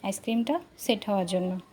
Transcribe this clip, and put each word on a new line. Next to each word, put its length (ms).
আইসক্রিমটা 500
সেট 240
হওয়ার 260
জন্য। 180